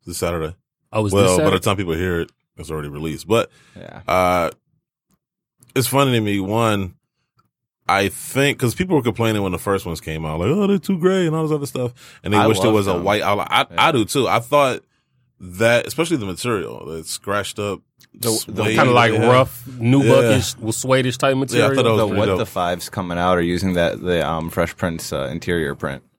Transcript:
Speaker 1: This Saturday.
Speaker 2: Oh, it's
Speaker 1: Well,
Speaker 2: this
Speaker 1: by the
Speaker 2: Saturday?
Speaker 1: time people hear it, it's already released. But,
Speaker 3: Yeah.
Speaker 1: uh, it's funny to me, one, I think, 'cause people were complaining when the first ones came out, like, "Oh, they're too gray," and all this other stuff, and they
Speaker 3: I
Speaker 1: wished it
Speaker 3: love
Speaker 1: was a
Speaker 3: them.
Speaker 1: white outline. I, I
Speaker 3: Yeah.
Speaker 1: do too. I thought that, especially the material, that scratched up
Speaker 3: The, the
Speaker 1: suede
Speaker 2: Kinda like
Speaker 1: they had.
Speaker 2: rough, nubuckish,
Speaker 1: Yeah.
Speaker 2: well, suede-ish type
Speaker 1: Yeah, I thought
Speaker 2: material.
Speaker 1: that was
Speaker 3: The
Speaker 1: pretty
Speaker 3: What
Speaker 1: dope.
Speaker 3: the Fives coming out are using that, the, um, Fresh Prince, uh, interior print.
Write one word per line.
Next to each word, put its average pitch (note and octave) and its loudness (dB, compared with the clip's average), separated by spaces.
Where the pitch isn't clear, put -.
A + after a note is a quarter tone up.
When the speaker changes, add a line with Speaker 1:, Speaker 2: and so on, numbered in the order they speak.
Speaker 1:
This E2+ -12
Saturday. E2 -4
Speaker 2:
Oh, A2 0
it's G2 0
Speaker 1:
Well, G2 6
Speaker 2:
this F#2 6
Speaker 1:
by F#2 4
the - 2
Speaker 2:
Saturday? F#2+ 2
Speaker 1:
time G2+ 2
people F2 -2
hear E2+ -2
it, E2 -6
it's D#2 -14
already D2+ -8
released. D2+ -8
But, A2 0
Speaker 3:
Yeah. - -18
Speaker 1:
uh, F2+ 2
it's C3 0
funny C3+ 2
to A#2 2
me, G2+ 0
one, G2+ 0
I G2 2
think, - -2
'cause A#2+ 0
people F3+ -2
were C#3 2
complaining A2 0
when F#2 -2
the F2 -4
first G2 -2
ones E2 -8
came D#2+ -8
out, D#2 -4
like, F#2 0
"Oh, G3 0
they're G3+ 2
too F#3+ -4
gray," F#3 0
and D#3 -2
all D#3+ -2
this D#3 -2
other C#3+ -4
stuff, B2 -6
and F#2+ -4
they G#2 2
Speaker 3:
I A#2+ 4
Speaker 1:
wished G2+ 2
it - 2
Speaker 3:
love A2 4
Speaker 1:
was G2+ 2
a G2 0
Speaker 3:
them. F2 -2
Speaker 1:
white G2+ 2
outline. G2 -2
I, A#2+ 2
I - -2
Speaker 3:
Yeah. E3 4
Speaker 1:
do A2+ 2
too. A#2+ 0
I G#2 2
thought C3+ 2
that, A2 2
especially E3 -2
the G#2+ -4
material, E2+ -6
that D#2+ -10
scratched - -6
up G2+ -4
Speaker 3:
The, A2+ -4
the A2+ -6
Speaker 1:
suede A2 0
Speaker 2:
Kinda C3+ 4
like A#2 6
Speaker 1:
they A2 2
had. A#2 4
Speaker 2:
rough, B2+ 2
nubuckish, A#2+ 4
Speaker 1:
Yeah. - -14
Speaker 2:
well, A2 -4
suede-ish C3 0
type C#3+ 2
Speaker 1:
Yeah, C3+ 2
I - 2
thought C3+ 0
Speaker 2:
material. A#2+ 0
Speaker 1:
that A#2 4
was A2 4
Speaker 3:
The A2 2
Speaker 1:
pretty G2 0
Speaker 3:
What - 2
Speaker 1:
dope. F#2+ 2
Speaker 3:
the G#2+ -2
Fives F2 -4
coming F2 -6
out F2+ 2
are F2 2
using F2+ 0
that, E2+ 0
the, E2+ 0
um, D#2+ -4
Fresh - -2
Prince, E2 -6
uh, C#2 -4
interior D#2+ -4
print. C#2 -8